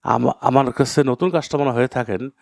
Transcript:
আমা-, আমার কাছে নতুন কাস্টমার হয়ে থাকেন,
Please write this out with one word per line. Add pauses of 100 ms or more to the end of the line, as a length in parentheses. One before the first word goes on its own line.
আমা-,
আমার
কাছে
নতুন
কাস্টমার
হয়ে
থাকেন, (120)